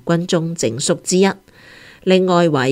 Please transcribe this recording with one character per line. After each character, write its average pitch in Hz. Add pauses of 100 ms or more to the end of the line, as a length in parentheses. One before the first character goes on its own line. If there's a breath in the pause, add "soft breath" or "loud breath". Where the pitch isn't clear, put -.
軍 170
中 165
整 120
肅 170
之 180
一。 190 (760 loud breath)
另 185
外， 175
《華 147
爾 131